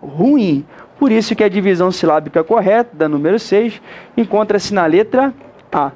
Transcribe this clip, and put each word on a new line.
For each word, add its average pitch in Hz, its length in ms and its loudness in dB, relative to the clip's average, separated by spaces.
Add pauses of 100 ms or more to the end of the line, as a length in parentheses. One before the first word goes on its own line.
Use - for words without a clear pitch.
ruim. 165 600 0 (340)
Por 277 120 2
isso 220 240 0
que 220 100 0
a 208 40 4
divisão 185 420 0
silábica 160 540 0
correta, 220 480 0
da 156 160 -4
número 151 300 0
seis, 220 420 -2 (360)
encontra-se 208 560 -2
na 190 140 0
letra 220 480 0 (380)
A. 139 240 -2